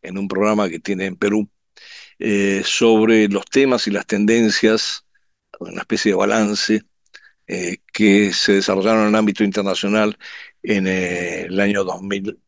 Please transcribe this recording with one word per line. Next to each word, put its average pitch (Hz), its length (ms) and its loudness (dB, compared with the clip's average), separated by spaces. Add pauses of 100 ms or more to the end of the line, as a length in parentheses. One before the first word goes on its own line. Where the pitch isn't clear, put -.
en 92 160 -12
un 98 120 -6
programa 101 400 0
que 82 100 -8
tiene 95 280 -6
en 92 100 -8
Perú, 104 320 -2 (720)
eh, 101 440 0
sobre 110 640 4
los 101 180 -2
temas 131 420 0
y - 20 -4
las 101 160 -4
tendencias, 110 960 0 (540)
una 87 220 -14
especie 104 320 -2
de 95 40 2
balance, 104 680 0 (640)
eh, 92 320 -8 (140)
que 101 400 4
se - 220 2
desarrollaron 98 480 2
en 107 60 2
el 107 80 2
ámbito 107 280 0
internacional 101 720 -2 (460)
en, 95 240 0
eh, 90 560 -4
el 92 180 -4
año 101 240 0
dos 92 160 -8
mil 98 480 -8